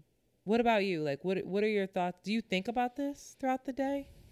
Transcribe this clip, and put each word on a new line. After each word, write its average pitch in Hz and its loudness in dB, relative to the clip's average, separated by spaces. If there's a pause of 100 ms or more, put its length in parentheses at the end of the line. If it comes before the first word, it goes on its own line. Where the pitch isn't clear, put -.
(420)
What 202 2
about 226 4
you? 175 0
Like, 139 -2
what, 180 0
what 190 0
are 214 2
your 202 2
thoughts? 180 -2
Do 196 -4
you 226 0
think - -2
about 247 -2
this 285 -8
throughout 262 -2
the 277 -4
day? 277 -4 (240)